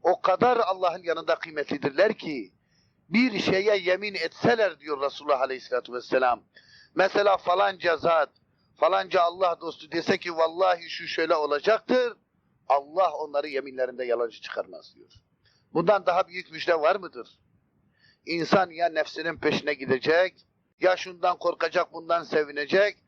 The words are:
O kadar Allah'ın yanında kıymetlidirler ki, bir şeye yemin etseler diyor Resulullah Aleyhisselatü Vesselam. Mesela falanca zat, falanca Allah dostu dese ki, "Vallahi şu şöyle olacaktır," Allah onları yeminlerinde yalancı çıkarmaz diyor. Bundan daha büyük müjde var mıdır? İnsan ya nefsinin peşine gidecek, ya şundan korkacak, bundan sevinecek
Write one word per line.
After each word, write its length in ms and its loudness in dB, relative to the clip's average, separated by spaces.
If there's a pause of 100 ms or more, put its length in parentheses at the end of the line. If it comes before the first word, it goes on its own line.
O 180 2
kadar 360 4
Allah'ın 460 -2
yanında 320 -2
kıymetlidirler 840 -2
ki, 340 -10 (560)
bir 300 2
şeye 380 2
yemin 380 -2
etseler 640 0
diyor 200 -6
Resulullah 400 0
Aleyhisselatü 520 -4
Vesselam. 500 0 (520)
Mesela 420 4
falanca 600 0
zat, 340 2 (460)
falanca 460 2
Allah 380 0
dostu 320 -12
dese 260 0
ki, 180 -8
"Vallahi 540 2
şu 160 -10
şöyle 280 0
olacaktır," 840 0 (520)
Allah 440 2
onları 360 -4
yeminlerinde 560 -4
yalancı 360 -2
çıkarmaz 560 -12
diyor. 140 -20 (640)
Bundan 320 2
daha 220 0
büyük 240 -16
müjde 280 0
var 160 2
mıdır? 420 -14 (880)
İnsan 440 0
ya 180 -2
nefsinin 500 -4
peşine 360 -2
gidecek, 600 0 (460)
ya 160 4
şundan 420 -4
korkacak, 540 -2
bundan 300 -4
sevinecek 720 0 (120)